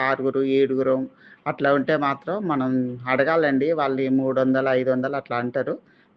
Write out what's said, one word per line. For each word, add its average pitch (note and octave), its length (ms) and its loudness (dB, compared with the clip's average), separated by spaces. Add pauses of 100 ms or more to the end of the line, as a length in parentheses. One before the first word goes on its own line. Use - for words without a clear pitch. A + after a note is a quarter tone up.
ఆరుగురు C3+ 480 0
ఏడుగురు C3 460 2 (520)
అట్లా D3 260 0
ఉంటే C#3+ 240 0
మాత్రం C#3+ 380 -4 (120)
మనం C3 240 -2 (360)
అడగాలండి. C#3 640 2
వాళ్ళు C3+ 300 0
ఈ C3+ 80 0
మూడు C3+ 300 2
వందలు, C3 300 2
ఐదు C3 220 2
వందలు C3 240 -2
అట్లా B2 220 -6
అంటారు. B2 380 -4 (420)